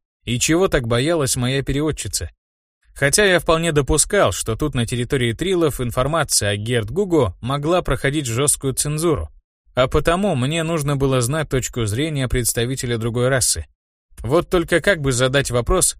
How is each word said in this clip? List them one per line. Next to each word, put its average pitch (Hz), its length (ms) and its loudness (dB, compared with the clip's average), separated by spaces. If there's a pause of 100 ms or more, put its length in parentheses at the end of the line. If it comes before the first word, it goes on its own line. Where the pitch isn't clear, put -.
(240)
и 120 140 -2
чего 170 300 2
так 143 180 0
боялась 135 500 0
моя 127 260 0
переводчица. 139 680 -4 (640)
Хотя 139 300 2
я 180 160 4
вполне 165 320 0
допускал, 147 600 2
что - 220 -4
тут - 200 -4
на 120 100 0
территории 120 480 -2
трилов 165 480 0
информация 127 680 0
о 104 60 0
Герт 110 340 -2
Гуго 160 500 0
могла 143 400 0
проходить 143 460 -2
жёсткую 123 480 0
цензуру, 151 560 -2 (440)
а 127 140 4
потому 170 460 2
мне 143 280 -2
нужно 156 360 -2
было 131 240 2
знать 143 260 -2
точку 120 380 -2
зрения 135 420 -2
представителя 120 680 -2
другой 120 300 0
расы. 123 360 0 (580)
Вот 143 260 2
только 170 320 2
как 185 200 0
бы 135 120 0
задать 131 380 0
вопрос, 123 500 0